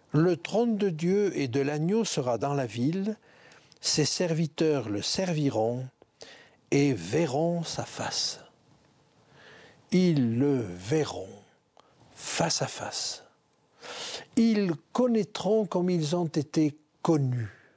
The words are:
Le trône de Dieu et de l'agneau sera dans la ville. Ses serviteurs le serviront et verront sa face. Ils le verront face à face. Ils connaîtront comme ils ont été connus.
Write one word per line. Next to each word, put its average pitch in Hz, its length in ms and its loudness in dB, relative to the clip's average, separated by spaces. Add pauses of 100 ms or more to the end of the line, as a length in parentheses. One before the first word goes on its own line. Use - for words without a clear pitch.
(120)
Le 165 240 4
trône 226 400 0
de 202 120 0
Dieu 180 480 0
et 139 120 -2
de 127 120 0
l'agneau 156 440 0
sera 123 340 -2
dans 143 160 -2
la 135 120 0
ville. 165 500 -2 (640)
Ses - 240 0
serviteurs 156 840 0
le 101 140 -4
serviront 131 840 0 (840)
et 143 220 4
verront 147 720 0
sa - 200 -6
face. - 560 -6 (1500)
Ils 147 460 4
le 139 220 4
verront 98 680 -4 (840)
face - 480 -2
à 139 40 0
face. - 580 -8 (1120)
Ils 208 360 4 (200)
connaîtront 220 760 2
comme 180 240 0
ils 165 260 0
ont 175 100 0
été 151 500 0 (260)
connus. 127 500 0 (240)